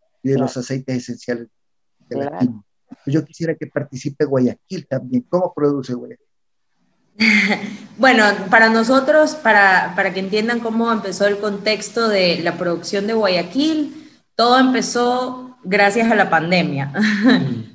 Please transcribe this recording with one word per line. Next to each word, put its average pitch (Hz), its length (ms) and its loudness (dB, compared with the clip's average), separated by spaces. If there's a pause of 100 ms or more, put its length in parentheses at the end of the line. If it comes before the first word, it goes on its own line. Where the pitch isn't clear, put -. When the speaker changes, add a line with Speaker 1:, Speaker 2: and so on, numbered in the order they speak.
(220)
Speaker 1:
y 131 60 -4
de 135 60 2
Speaker 2:
Claro. 127 120 0
Speaker 1:
los 123 100 -10
aceites 131 420 -6
esenciales 117 500 -10 (600)
de - 80 -10
la 139 120 -4
Speaker 2:
Claro. 165 100 -10
Speaker 1:
quinoa. 117 260 -2 (420)
Yo 147 180 0
quisiera 160 320 -8
que 147 100 -12
participe 143 580 -6
Guayaquil 131 600 -2
también. 127 420 -4
¿Cómo 175 240 -2
produce 143 420 -2
Guayaquil? 123 320 -14 (920)
Speaker 3:
<laughs> 208 720 0 (100)
Bueno, 233 260 6 (260)
para 226 200 6
nosotros, 262 640 4
para, 196 600 4
para 190 200 -2
que 190 60 -4
entiendan 214 400 -2
cómo 233 320 -2
empezó 202 340 -2
el 202 120 0
contexto 208 720 -2
de 185 320 2
la 170 160 -4
producción 180 500 -4
de 220 60 -2
Guayaquil, 226 960 -2 (240)
todo 240 240 4
empezó 254 1040 0
gracias 202 460 2
a 220 40 2
la 196 160 2
pandemia. 156 640 0
<laughs> 208 60 0 (220)
Speaker 1:
Mm. 127 500 2